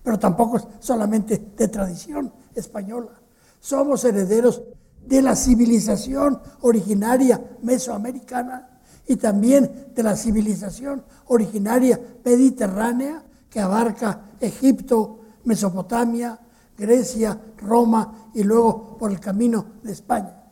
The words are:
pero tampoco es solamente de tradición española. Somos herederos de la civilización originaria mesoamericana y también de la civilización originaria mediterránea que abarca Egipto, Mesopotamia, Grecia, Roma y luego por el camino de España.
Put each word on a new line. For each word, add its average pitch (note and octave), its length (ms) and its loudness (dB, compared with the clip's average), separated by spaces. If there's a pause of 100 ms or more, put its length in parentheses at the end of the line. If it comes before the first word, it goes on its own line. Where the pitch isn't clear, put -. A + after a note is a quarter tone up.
pero A3 160 -2
tampoco A3 400 0
es - 100 -4 (120)
solamente A3 760 -2
de A3 100 0
tradición G#3+ 640 -8 (220)
española. A3 560 -10 (480)
Somos C#4 460 -2
herederos G#3+ 560 2 (440)
de C4+ 160 4
la B3 140 2
civilización A#3+ 1040 2 (220)
originaria A3+ 1000 2
mesoamericana B3 1160 -6 (260)
y C4 120 0
también A#3 760 2
de A#3 100 -4
la G#3 120 0
civilización G#3+ 880 -4 (240)
originaria A3+ 720 2 (240)
mediterránea B3 1000 0 (280)
que A3+ 100 -8
abarca G3+ 800 -2
Egipto, A3+ 800 0 (240)
Mesopotamia, A#3 960 -2 (380)
Grecia, A3 600 0 (200)
Roma A3+ 760 0
y G#3+ 100 0
luego A3+ 540 2
por G#3+ 140 -4
el F3+ 80 -6
camino G#3+ 460 0 (180)
de G#3+ 80 -12
España. - 480 -6 (120)